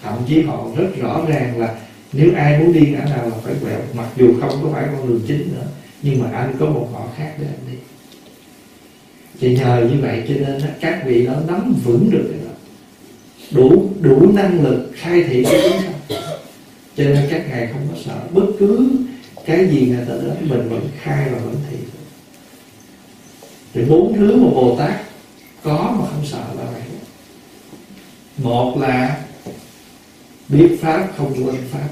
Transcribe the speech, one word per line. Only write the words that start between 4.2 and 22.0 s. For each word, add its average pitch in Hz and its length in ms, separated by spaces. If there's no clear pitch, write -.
không 139 220
có 156 100
phải - 180
con 131 160
đường 113 200
chính 147 260
nữa, 120 120
nhưng 127 200
mà 113 100
anh 127 280
có 151 60
một 123 280
ngõ 107 140
khác 151 220
để 147 80
anh 127 240
đi. 127 60
Thì 127 180
nhờ 120 340
như 143 100
vậy 117 260
cho 143 60
nên 139 280
á, 151 80
các 170 240
vị 123 200
đó 127 80
nắm 185 360
vững 120 280
được - 200
cái - 140
đó, - 60
đủ, 156 380
đủ 160 300
năng 185 320
lực 127 320
khai 170 280
thị 127 200
cho - 200
chúng 190 180
sanh. 151 380
Cho 143 60
nên 143 260
các 160 200
ngài 120 180
không 143 240
có - 140
sợ - 140
bất 196 140
cứ 233 300
cái 175 220
gì 131 180
người 123 200
ta - 80
đến, - 360
mình 123 200
vẫn 131 200
khai 143 300
và 117 60
vẫn 113 180
thị. - 80